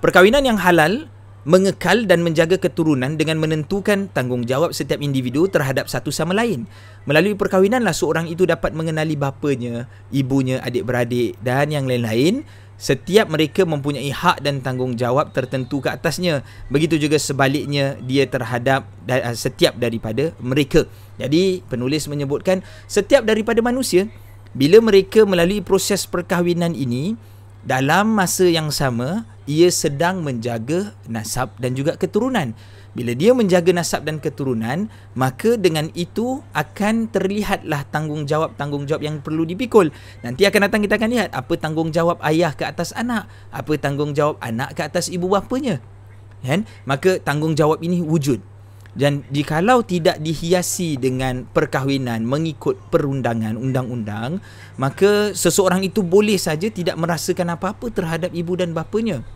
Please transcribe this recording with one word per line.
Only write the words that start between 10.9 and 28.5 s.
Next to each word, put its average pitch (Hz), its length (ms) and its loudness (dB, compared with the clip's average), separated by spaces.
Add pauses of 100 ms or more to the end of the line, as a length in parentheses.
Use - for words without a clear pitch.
dan 131 320 0
yang 139 160 -2
lain-lain. 123 560 0 (360)
Setiap 170 480 2
mereka 156 400 2
mempunyai 143 400 -4
hak 170 320 0
dan 139 240 -2
tanggungjawab 127 720 -2
tertentu 131 480 -4
ke 156 80 0
atasnya. 170 560 -2 (240)
Begitu 151 240 2
juga 147 240 2
sebaliknya 139 800 0
dia 131 240 2
terhadap 127 640 -2 (160)
da-, 120 320 -2
setiap 143 400 0
daripada 117 640 -4
mereka. 135 480 2 (320)
Jadi, 175 480 0
penulis 131 400 -4
menyebutkan 147 560 -2 (240)
setiap 220 400 2
daripada 220 320 2
manusia, 233 480 2 (480)
bila 147 240 8
mereka 214 480 6
melalui 185 320 2
proses 190 480 0
perkahwinan 175 640 0
ini, 135 480 -2 (480)
dalam 156 480 2
masa 185 320 2
yang 160 240 0